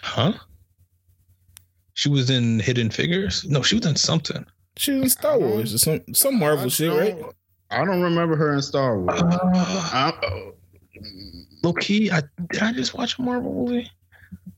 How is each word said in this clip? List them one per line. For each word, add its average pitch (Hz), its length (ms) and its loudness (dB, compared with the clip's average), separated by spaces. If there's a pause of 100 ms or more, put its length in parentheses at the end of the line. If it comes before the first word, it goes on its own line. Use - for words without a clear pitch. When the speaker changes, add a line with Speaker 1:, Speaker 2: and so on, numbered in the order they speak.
Speaker 1:
Huh? 143 320 0 (1600)
She - 160 -2
was 135 200 2
in 117 300 2
Hidden 120 320 0
Figures? 180 540 -2
No, 143 180 0
she 190 120 2
was 233 100 0
in 147 100 2
something. - 500 -2 (320)
Speaker 2:
She - 160 -2
was 269 100 0
in 262 60 2
Star 294 260 0
Speaker 3:
I 247 40 4
don't 143 100 2
Speaker 2:
Wars 110 240 -2
or 110 60 -2
some, 156 220 0 (120)
some 277 260 2
Marvel 147 260 2
Speaker 3:
I 123 40 -2
Speaker 2:
shit, 156 220 0
right? 175 280 0
Speaker 3:
don't, - 160 -14 (360)
I 127 120 0
don't 180 180 0
remember 170 340 2
her 151 180 2
in 139 80 0
Star 135 380 0
Wars. 90 220 0
Speaker 1:
Uh, 175 220 4
Speaker 3:
I, 180 720 2 (100)
uh, 101 280 -6 (1120)
Speaker 1:
low 170 100 4
key, 202 380 2
I, 165 100 2 (300)
did - 100 -4
I 220 100 2
just 247 220 -4
watch 240 240 -4
a 254 60 -6
Marvel 247 300 -4
movie? 240 360 -2 (680)